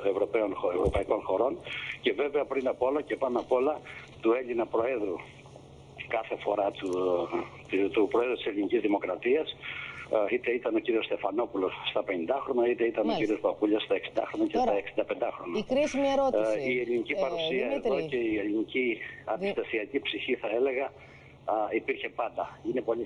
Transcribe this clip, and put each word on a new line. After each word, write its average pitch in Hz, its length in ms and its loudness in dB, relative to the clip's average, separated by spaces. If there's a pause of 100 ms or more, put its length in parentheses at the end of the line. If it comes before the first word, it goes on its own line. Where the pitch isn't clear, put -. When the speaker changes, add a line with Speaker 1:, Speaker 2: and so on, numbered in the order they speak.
Speaker 1:
ε, 101 40 2
Ευρωπαίων 98 460 2
χω-, 92 160 0
ευρωπαϊκών 98 520 2
χωρών 113 340 2 (440)
και 117 120 2
βέβαια 139 320 0
πριν 131 220 -2
απ' - 140 0
όλα 139 200 2
και 110 140 -2
πάνω 123 240 0
απ' - 120 -2
όλα 135 280 2 (420)
του 113 120 4
Έλληνα 123 320 0
Προέδρου 113 500 0 (920)
κάθε 113 280 -2
φορά 101 360 2
του, 95 180 -4 (800)
του, 98 200 4
του 101 220 4
Προέδρου 120 240 2
της - 100 -4
Ελληνικής 104 360 2
Δημοκρατίας, 104 720 2 (760)
ε, 117 60 -2
είτε 123 160 0
ήταν 117 240 0
ο 110 40 4
κύριος 110 260 2
Στεφανόπουλος 98 680 -2 (160)
στα 104 140 0
πενηντάχρονα, 117 640 0
είτε 117 140 2
ήταν 113 220 2
Speaker 2:
Μάλιστα. 113 120 2
Speaker 1:
ο - 40 0
κύριος 104 180 0
Παπούλιας 104 440 2
στα 98 120 2
εξηντάχρονα 113 540 -2
και - 80 -2
Speaker 2:
Τώρα, 247 140 4
Speaker 1:
στα 101 60 4
εξήντα - 280 -2
πεντάχρονα. 98 520 -4
Speaker 2:
η 214 140 -2
κρίσιμη 277 360 2 (100)
ερώτηση, 110 420 4
Speaker 1:
Ε, 131 140 0
η 123 100 2
ελληνική 117 340 0
Speaker 2:
ε, - 80 0
Speaker 1:
παρουσία 160 440 0
Speaker 2:
Δημήτρη. 277 220 0
Speaker 1:
εδώ 165 200 0
και 127 80 0 (120)
η - 20 0 (100)
ελληνική 110 420 0 (120)
Speaker 2:
Δη- - 360 -12
Speaker 1:
αντιστασιακή 120 760 -2
ψυχή, - 260 -2 (100)
θα 104 140 -2
έλεγα, 131 280 2 (680)
α, - 20 2 (260)
υπήρχε 127 280 -4
πάντα. 110 340 -4 (260)
Είναι 127 200 0
πολύ 113 160 0